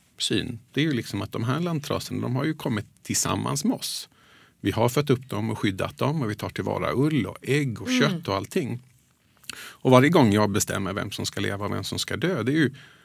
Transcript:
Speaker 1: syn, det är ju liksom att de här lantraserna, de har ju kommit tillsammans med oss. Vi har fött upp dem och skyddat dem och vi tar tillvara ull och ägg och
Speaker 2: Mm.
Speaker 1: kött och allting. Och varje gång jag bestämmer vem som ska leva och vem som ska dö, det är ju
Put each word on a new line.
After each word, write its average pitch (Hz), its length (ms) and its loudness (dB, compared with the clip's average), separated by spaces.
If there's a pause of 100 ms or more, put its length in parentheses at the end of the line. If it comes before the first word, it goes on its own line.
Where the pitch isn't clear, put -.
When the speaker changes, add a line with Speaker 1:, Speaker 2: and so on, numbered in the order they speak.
(180)
Speaker 1:
syn, - 420 -2 (140)
det 135 80 -2
är 156 40 2
ju 156 80 0
liksom 107 280 -4
att 107 100 -8
de 110 120 -4
här 131 160 0
lantraserna, 147 600 -4
de 120 140 -2
har 135 100 -2
ju 160 80 -2
kommit 120 320 -2 (180)
tillsammans 110 640 -2
med 233 120 2
oss. - 320 -8 (520)
Vi 101 100 2
har 113 180 2
fött 147 200 2
upp 127 200 2
dem 104 200 -2
och 110 100 -6
skyddat 98 380 -2
dem 143 240 -2
och 107 100 -2
vi 104 40 -6
tar 104 140 -6
tillvara 95 440 -2
ull 143 320 2
och - 160 -8
ägg 131 400 -2
och 104 80 -6
Speaker 2:
Mm. 254 120 2
Speaker 1:
kött 180 260 0
och 98 80 0
allting. 120 460 -4 (760)
Och - 340 -2
varje 127 180 10
gång 139 240 8
jag 107 160 4
bestämmer 98 440 -2
vem 98 180 -4
som 104 140 -6
ska - 160 -6
leva 101 240 -4
och 101 80 -4
vem 98 100 -4
som - 160 -6
ska - 180 -4
dö, 156 260 -2
det 123 80 0
är 147 60 0
ju 147 160 2 (320)